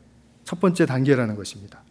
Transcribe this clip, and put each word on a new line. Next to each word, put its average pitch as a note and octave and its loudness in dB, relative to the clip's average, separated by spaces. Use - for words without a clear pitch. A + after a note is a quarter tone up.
첫 - -10
번째 E3+ 4
단계라는 B2+ 2
것입니다. G2+ -14